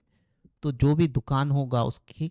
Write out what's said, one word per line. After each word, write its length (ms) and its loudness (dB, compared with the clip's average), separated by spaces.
तो 80 -4
जो 240 2
भी 120 4
दुकान 440 -2
होगा 320 0
उसकी 480 -8